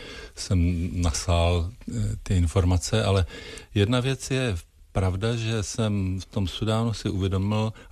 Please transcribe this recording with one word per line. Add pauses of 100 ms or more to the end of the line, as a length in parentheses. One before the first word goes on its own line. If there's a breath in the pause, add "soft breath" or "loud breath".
(360 loud breath)
jsem (120)
nasál, (180)
eh, (300)
ty
informace,
ale (500 loud breath)
jedna
věc
je (380)
pravda,
že
jsem
v
tom
Súdánu
si
uvědomil (180 loud breath)